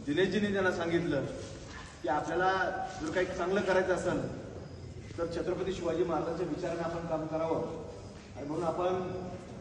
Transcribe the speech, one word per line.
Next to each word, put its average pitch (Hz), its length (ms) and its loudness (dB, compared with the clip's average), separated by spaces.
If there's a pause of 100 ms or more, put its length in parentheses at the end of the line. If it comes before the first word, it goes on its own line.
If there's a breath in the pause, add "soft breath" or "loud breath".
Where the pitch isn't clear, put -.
दिनेशजींनी 196 480 4
त्यांना 185 180 4
सांगितलं 165 540 2 (760)
की 160 60 0
आपल्याला 165 420 4 (500)
जर 156 100 -2
काही 185 160 4
चांगलं 180 340 2
करायचं 185 320 4
असेल 165 280 2 (960)
तर 170 80 0 (100)
छत्रपती 180 380 0
शिवाजी 170 300 2
महाराजांच्या 165 440 0
विचाराने 170 360 -2
आपण 170 240 -2
काम 160 200 0
करावं. 160 400 0 (680)
आणि 143 100 -8
म्हणून 165 180 -2
आपण 180 360 2 (600)